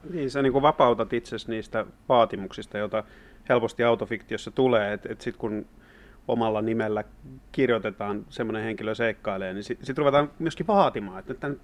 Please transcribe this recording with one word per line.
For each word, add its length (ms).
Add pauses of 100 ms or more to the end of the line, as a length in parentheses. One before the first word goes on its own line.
(140)
Niin, 180
sä 100
niinku 200
vapautat 520
itsesi 380
niistä 340 (240)
vaatimuksista, 680
joita 260 (460)
helposti 340
autofiktiossa 680
tulee. 420
Et, 120
et 160
sit 160
kun 280 (640)
omalla 340
nimellä 420 (480)
kirjoitetaan, 800
semmonen 340
henkilö 320
seikkailee, 580
niin 100
sit, 200
sit 140
ruvetaan 420
myöskin 280
vaatimaan, 520
että 140
tän 300